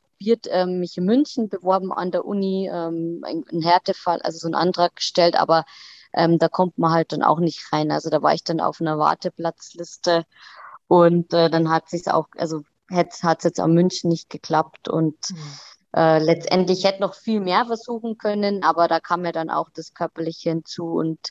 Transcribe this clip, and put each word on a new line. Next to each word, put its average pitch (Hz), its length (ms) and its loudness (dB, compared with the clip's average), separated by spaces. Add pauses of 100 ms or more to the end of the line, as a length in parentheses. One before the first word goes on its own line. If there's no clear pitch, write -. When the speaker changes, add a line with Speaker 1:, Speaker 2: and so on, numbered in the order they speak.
Speaker 1:
probiert, 226 480 -4
ähm, 180 300 0
mich 175 160 -8
in 180 80 -2
München 233 440 0
beworben 190 440 -2
an 180 180 -4
der 180 140 -2
Uni, 190 480 -2
ähm, 165 520 -6
ein, 160 260 -8
ein 165 120 -2
Härtefall, 175 600 2
also 165 160 -6
so 170 100 -8
einen 165 80 -4
Antrag 175 400 2
gestellt, - 400 2
aber, 160 280 2 (500)
ähm, 165 240 4
da 165 100 2
kommt 185 300 -2
man 165 140 2
halt 165 200 0
dann 151 100 -4
auch 156 180 4
nicht - 320 -4
rein. 151 200 0
Also 156 180 -4
da 151 120 0
war 151 120 4
ich 175 100 -6
dann 165 160 -4
auf 156 200 -2
einer 156 180 -2
Warteplatzliste 165 1300 -4 (640)
und, 170 460 6
äh, 165 160 4
dann 160 200 2
hat 160 200 0
sich's 170 180 -6
auch, 156 280 -2
also 156 260 -6 (280)
hätt's, 175 320 -2
hat's 165 220 0
jetzt 175 160 0
an 165 140 4
München 175 360 2
nicht - 200 -4
geklappt - 580 -4
und, 160 300 0 (100)
Speaker 2:
Mhm. 151 320 -14 (340)
Speaker 1:
äh, 160 260 4
letztendlich 180 640 2
hätte 190 180 0
noch 190 120 -4
viel 220 260 -2
mehr 190 260 0
versuchen 226 520 -8
können, 202 460 -2
aber 165 240 4
da 165 120 0
kam 180 220 -4
mir 170 100 -4
dann 165 180 -6
auch 160 240 -4
das - 200 -16
Körperliche 165 560 -6
hinzu 165 440 -6
und, 160 260 -4 (100)